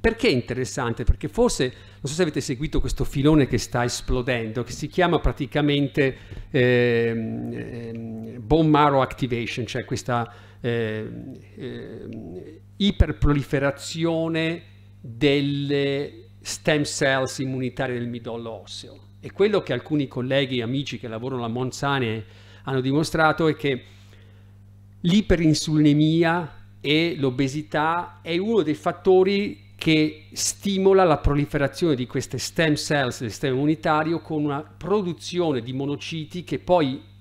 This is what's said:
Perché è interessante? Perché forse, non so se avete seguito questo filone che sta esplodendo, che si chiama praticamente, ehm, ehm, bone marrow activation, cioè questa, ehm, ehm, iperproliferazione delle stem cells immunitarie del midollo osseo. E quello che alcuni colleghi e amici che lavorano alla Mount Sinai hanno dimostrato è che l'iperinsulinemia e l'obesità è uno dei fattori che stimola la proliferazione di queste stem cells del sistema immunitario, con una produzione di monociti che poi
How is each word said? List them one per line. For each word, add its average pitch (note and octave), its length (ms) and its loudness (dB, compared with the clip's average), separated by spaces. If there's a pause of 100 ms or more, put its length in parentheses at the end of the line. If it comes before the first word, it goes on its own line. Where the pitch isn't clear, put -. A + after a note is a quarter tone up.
Perché A3+ 280 2
è F3+ 40 6
interessante? B2 680 -2
Perché - 240 4
forse, A3+ 380 2
non - 400 -10
so C#3 100 -6
se F3 80 0
avete D3+ 180 0
seguito C#3+ 380 -4
questo C3 240 0
filone C#3+ 460 4
che B2+ 100 0
sta - 240 -2
esplodendo, A#2+ 800 -2
che - 80 -8
si - 160 -8
chiama E3+ 320 2
praticamente, C#3+ 1000 0 (340)
ehm, A#2 1000 2
ehm, A2+ 920 -10
bone D#3 220 4
marrow C#3+ 320 6
activation, A#2+ 680 -2
cioè A2+ 180 -6
questa, A#2+ 480 -4 (280)
ehm, A#2 760 -4 (200)
ehm, A#2+ 840 -12 (340)
iperproliferazione D#3+ 1900 0 (380)
delle C#3 1120 -2 (280)
stem - 440 0
cells C3+ 560 0
immunitarie C3 580 -4
del A#2+ 100 -6
midollo A#2 540 -10
osseo. - 360 -18 (220)
E - 120 -14
quello G3+ 300 4
che - 100 -4
alcuni C3+ 340 0
colleghi C3 520 0
e A#2 40 0
amici C3 380 -4
che B2 80 -10
lavorano A#2+ 340 -6
alla A2+ 100 -4
Mount B2 200 -2
Sinai B2 500 -2 (400)
hanno C3+ 180 -2
dimostrato D#3 680 2
è D3 80 0
che C3+ 260 -2 (1160)
l'iperinsulinemia D#3+ 1700 2 (120)
e D#3+ 380 2
l'obesità D3+ 1040 -2
è E3+ 160 -4
uno G#3 240 2
dei D3+ 120 0
fattori F#3 920 2 (120)
che D#3 540 2
stimola F#3+ 720 2
la D3+ 140 4
proliferazione C#3+ 760 0
di B2 100 -4
queste C3 340 -6
stem D#3+ 360 0
cells C#3 460 -2
del A#2 100 -6
sistema C3 240 -2
immunitario, D#3 680 0
con D3+ 220 -4
una C#3+ 180 -2
produzione E3+ 1000 -2
di B2 120 -10
monociti D3 720 -8
che C3+ 160 -6
poi D#3 420 2 (200)